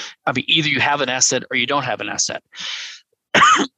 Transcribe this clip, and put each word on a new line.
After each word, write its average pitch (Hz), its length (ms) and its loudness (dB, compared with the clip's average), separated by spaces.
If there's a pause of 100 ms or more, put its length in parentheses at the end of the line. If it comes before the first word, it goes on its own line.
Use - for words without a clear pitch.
(260)
I 147 60 2
mean, 127 160 -4
either 160 200 2
you 139 120 0
have 143 200 2
an 131 80 0
asset 127 440 0
or 131 40 -4
you 120 120 0
don't 139 160 0
have 110 160 -4
an 104 80 -8
asset. - 340 -4 (920)
<coughs> - 440 4